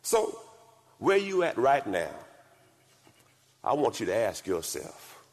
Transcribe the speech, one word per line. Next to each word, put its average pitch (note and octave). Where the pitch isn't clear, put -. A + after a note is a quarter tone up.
So -
where F#3+
you F#3+
at D#3+
right C3
now, E2+
I B2+
want C3
you G#2
to F#2
ask A2
yourself -